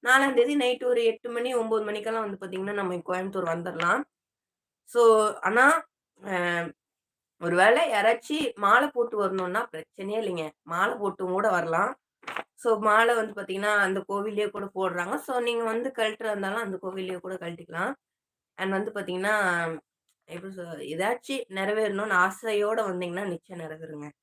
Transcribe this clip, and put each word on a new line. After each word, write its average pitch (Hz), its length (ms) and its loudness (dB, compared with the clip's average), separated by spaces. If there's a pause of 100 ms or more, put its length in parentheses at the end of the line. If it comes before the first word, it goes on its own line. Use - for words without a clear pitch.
நாலாம் 262 320 4
தேதி 262 200 4
நைட் 254 300 0
ஒரு 240 200 2
எட்டு 220 240 0
மணி, 240 260 -4
ஒன்பது 226 280 0
மணிக்கெல்லாம் 214 420 -4
வந்து 190 140 -8
பாத்தீங்கன்னா 190 360 -6
நம்ம 180 260 -4
கோயம்புத்தூர் 185 480 -4
வந்துடலாம். 170 520 -2 (880)
So 240 120 2 (400)
ஆனா, 226 240 4 (540)
அ, 190 160 -6 (1040)
ஒருவேளை 185 460 6
யாராச்சும் 233 600 0 (100)
மாலை 226 280 6
போட்டு 233 300 -2
வரணும்னா 190 480 0
பிரச்சனையே 196 520 -8
இல்லைங்க. 185 280 -4 (220)
மாலை 180 280 0
போட்டும் 190 380 -4
கூட 208 160 2
வரலாம். 175 420 0 (680)
So 240 120 -2 (120)
மாலை 220 320 6
வந்து 220 200 0
பாத்தீங்கன்னா 196 460 -2
அந்த 190 240 2
கோவில்லயே 208 440 -2
கூட 202 240 -6
போடுறாங்க. 185 480 -2
So 277 220 -6
நீங்க 233 220 -2
வந்து 226 280 -2
கழட்டுறதா 220 400 -2
இருந்தாலும் 202 320 -4
அந்த 190 140 -6
கோவில்லயே 185 400 -8
கூட 185 180 -10
கழட்டிக்கலாம். 170 580 -6 (640)
And 190 140 -2
வந்து 202 220 -2
பாத்தீங்கன்னா, 190 400 -2 (960)
எப்படி 180 240 -12
சொல்றது, 170 340 -12
ஏதாச்சும் 226 680 -4
நிறைவேறணும்னு 202 640 0
ஆசையோட 208 680 0
வந்தீங்கன்னா 180 440 -4
நிச்சயம் 175 340 -10
நிறைவேறுங்க. 156 480 -12 (140)